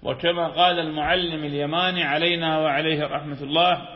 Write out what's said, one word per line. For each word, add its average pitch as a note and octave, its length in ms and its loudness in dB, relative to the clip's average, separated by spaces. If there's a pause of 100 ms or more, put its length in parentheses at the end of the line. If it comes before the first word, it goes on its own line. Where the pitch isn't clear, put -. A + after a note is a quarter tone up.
وكما E3+ 440 0
قال F3 320 4
المعلم D#3+ 640 -2
اليماني D#3+ 600 -2
علينا D#3+ 540 0
وعليه D#3 460 0
رحمة C#3+ 400 -6
الله E3 520 2